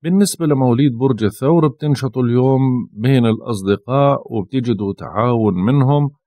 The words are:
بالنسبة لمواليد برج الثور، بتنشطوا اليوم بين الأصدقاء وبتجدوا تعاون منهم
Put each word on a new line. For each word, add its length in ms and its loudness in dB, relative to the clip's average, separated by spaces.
بالنسبة 420 0
لمواليد 460 2
برج 320 -2
الثور، 440 2
بتنشطوا 560 -2
اليوم 380 2
بين 340 0
الأصدقاء 1080 -2
وبتجدوا 640 -4
تعاون 560 -2
منهم 560 0